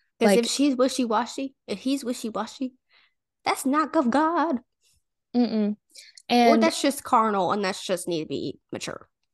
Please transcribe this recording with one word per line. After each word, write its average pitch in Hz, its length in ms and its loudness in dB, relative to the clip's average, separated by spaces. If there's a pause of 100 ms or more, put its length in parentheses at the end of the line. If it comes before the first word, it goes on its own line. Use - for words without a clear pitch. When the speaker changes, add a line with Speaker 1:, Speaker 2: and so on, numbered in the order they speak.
(180)
Speaker 1:
'Cause 226 80 2
Speaker 2:
Like 196 140 6
Speaker 1:
if 233 60 0
she's 269 300 0
wishy-washy, 254 760 -2 (120)
if 208 140 -8
he's 269 240 -4
wishy-washy, 226 680 -8 (720)
that's - 220 -2
not 262 280 0
of 277 160 2
God. 311 500 0 (720)
Speaker 2:
Mm-mm. 214 380 0
Speaker 1:
Or 208 40 -8 (520)
Speaker 2:
And 233 340 6
Speaker 1:
that's 330 180 2
just 277 240 -2
carnal, 214 480 2
and 202 120 -2
that's 190 200 -4
just 180 240 -4
need 165 140 -4
to - 60 -10
be 117 300 -6 (140)
mature. - 360 -10 (240)